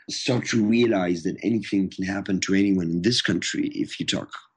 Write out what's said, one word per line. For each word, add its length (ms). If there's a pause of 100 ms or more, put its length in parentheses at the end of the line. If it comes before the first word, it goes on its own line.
start 380
to 140
realize 600
that 180
anything 480
can 140
happen 380
to 120
anyone 360
in 140
this 180
country 520
if 280
you 40
talk 240 (280)